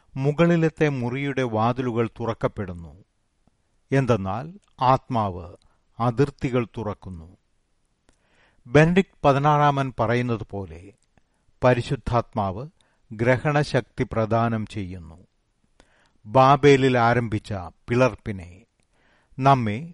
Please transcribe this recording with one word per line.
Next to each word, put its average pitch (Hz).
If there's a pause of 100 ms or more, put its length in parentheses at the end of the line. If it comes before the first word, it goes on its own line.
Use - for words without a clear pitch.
(140)
മുകളിലത്തെ 156
മുറിയുടെ 131
വാതിലുകൾ 120
തുറക്കപ്പെടുന്നു. 101 (1000)
എന്തെന്നാൽ 117 (360)
ആത്മാവ് 110 (520)
അതിർത്തികൾ 123
തുറക്കുന്നു. 95 (1300)
ബെനഡിക്ട് 160
പതിനാറാമൻ 143
പറയുന്നത് 117
പോലെ 98 (720)
പരിശുദ്ധാത്മാവ് 120 (420)
ഗ്രഹണശക്തി 127
പ്രദാനം 113
ചെയ്യുന്നു. 87 (1080)
ബാബേലിൽ 131
ആരംഭിച്ച 117 (360)
പിളർപ്പിനെ, 107 (880)
നമ്മെ 131